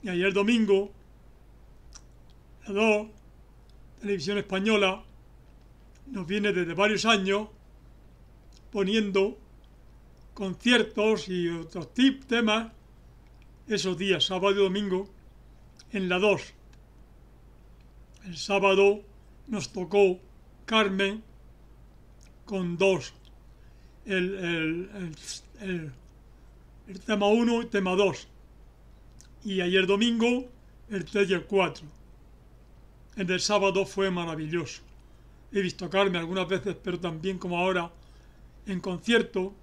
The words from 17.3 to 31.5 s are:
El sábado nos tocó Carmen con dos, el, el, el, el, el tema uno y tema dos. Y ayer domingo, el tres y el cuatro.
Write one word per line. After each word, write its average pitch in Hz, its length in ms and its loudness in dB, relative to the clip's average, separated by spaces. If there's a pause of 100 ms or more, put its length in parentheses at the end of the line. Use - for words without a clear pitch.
El 175 120 -12
sábado 196 640 4 (460)
nos 214 260 -6
tocó 185 460 2 (460)
Carmen 202 580 0 (1200)
con 180 320 -4
dos, 185 360 2 (920)
el, 185 300 -2
el, 170 600 -4
el, 185 760 -14
el, 160 220 -6 (960)
el 185 140 -14
tema 202 260 0
uno 233 340 4
y 233 40 -6
tema 190 300 0
dos. 185 340 2 (1120)
Y 190 180 -4
ayer 180 260 2
domingo, 233 640 2 (400)
el 185 160 -6
tres 202 240 0
y 190 40 2
el 170 120 -2
cuatro. 175 400 0 (1300)